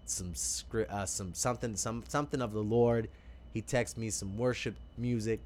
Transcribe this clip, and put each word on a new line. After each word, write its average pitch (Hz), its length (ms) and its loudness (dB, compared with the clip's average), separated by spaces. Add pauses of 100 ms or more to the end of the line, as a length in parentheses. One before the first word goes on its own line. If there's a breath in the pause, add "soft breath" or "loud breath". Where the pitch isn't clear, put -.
some 90 300 -4
scri-, - 560 -2
uh, 101 160 -2
some 90 280 -4
something, 120 420 0
some, 113 300 -2
something 147 340 0
of 113 120 0
the 107 100 0
Lord. 117 460 6 (440 loud breath)
He 110 100 -2
texted - 340 0
me 113 140 -2
some 98 260 -4
worship 120 380 0 (240)
music. 113 480 2